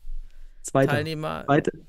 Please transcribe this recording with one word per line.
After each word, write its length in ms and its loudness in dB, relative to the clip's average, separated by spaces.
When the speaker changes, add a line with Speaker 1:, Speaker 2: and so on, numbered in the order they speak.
Speaker 1:
Zweiter. 280 4
Speaker 2:
Teilnehmer. 500 -2
Speaker 1:
Zweite, 280 4